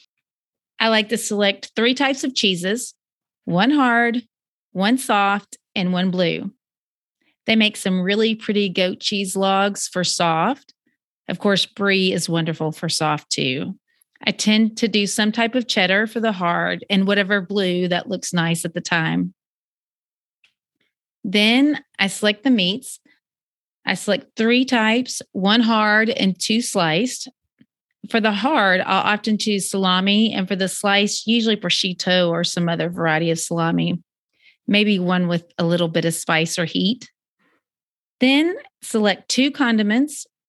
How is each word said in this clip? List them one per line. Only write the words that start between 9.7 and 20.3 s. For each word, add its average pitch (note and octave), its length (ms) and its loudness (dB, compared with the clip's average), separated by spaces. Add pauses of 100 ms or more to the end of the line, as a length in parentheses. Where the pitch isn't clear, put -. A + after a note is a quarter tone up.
for F3+ 160 -4
soft. E3+ 680 -2 (540)
Of F3+ 120 -6
course, G3 260 2
brie F#3+ 460 0
is F3 160 -2
wonderful E3 420 -2
for E3 180 -6
soft D3+ 420 -2
too. D3 460 -4 (480)
I - 60 0
tend G#3+ 460 2
to A#3 100 -2
do G3+ 220 0
some G#3+ 240 0
type A3+ 240 0
of B3 100 -2
cheddar G3 400 2
for A3+ 140 -6
the A3 100 0
hard F3 580 -2
and G3 160 2
whatever G3+ 360 2
blue F3+ 480 -2
that F3 200 -2
looks F#3 240 -6
nice E3 320 0
at E3+ 100 -6
the F3+ 60 -6
time. E3+ 540 -2 (1900)